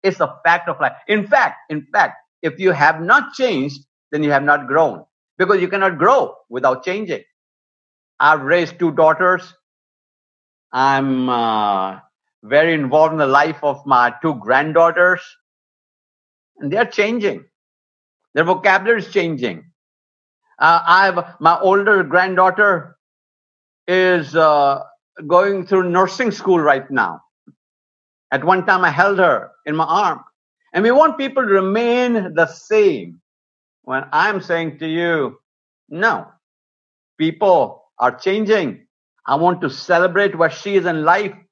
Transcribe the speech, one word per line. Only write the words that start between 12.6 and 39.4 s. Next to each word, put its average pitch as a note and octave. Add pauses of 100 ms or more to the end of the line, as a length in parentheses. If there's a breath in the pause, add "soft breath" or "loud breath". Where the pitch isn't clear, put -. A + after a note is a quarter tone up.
involved D3+
in D#3
the C#3+
life D3
of C#3
my B2
two D#3
granddaughters, D#3+ (1400)
and C#3+
they're A3+
changing. G#3 (880)
Their D#3+
vocabulary F#3+
is -
changing. B2+ (960)
Uh, E3
I F#3
have, F3
my E3+
older G3
granddaughter F#3 (880)
is, F3+
uh, D3 (440)
going F#3
through F#3
nursing F#3
school F#3
right C#3
now. G2+ (1120)
At C3+
one F#3
time, F#3
I E3+
held F#3
her D3 (140)
in D3+
my D#3+
arm. F3 (520)
And F#3+
we A#3
want D4
people C4+
to G#3+
remain A3
the E3
same. D#3+ (640)
When C3
I'm F3+
saying E3
to D#3+
you, D#3+ (500)
"No, E3+ (880)
people D#3+
are B2
changing. G3 (400)
I C3
want F3